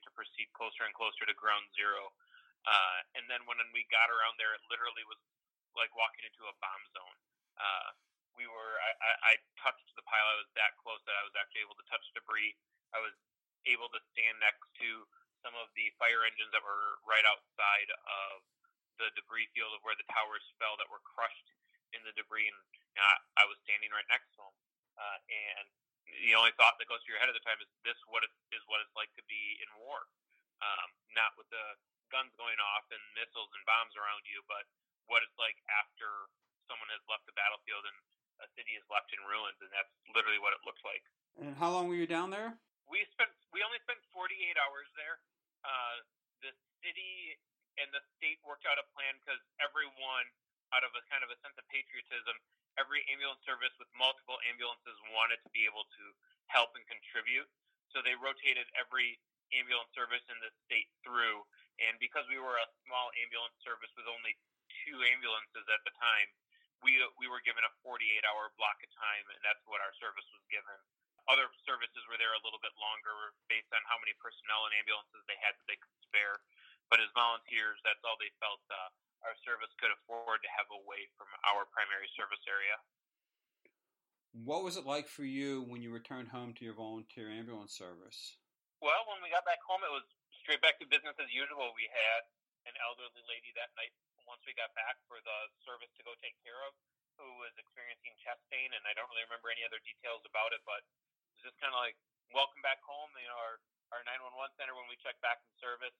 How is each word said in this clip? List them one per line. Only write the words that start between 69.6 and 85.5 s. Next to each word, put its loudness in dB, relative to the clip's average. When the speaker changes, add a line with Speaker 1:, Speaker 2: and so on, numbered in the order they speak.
Speaker 1:
what -4
our -4
service -8
was -20
given. -8
Other 6
services -4
were -4
there 2
a -2
little -6
bit -6
longer -6
based -2
on 2
how 0
many -4
personnel -4
and 0
ambulances -2
they -4
had 2
that -18
they -4
could -20
spare. 0
But 8
as 2
volunteers, 2
that's 2
all -2
they -6
felt, -4
uh, -6
our -4
service -4
could 4
afford 0
to -6
have -2
away -10
from -20
our 4
primary -2
service -6
area. 0
Speaker 2:
What -2
was -4
it -6
like -2
for -10
you -2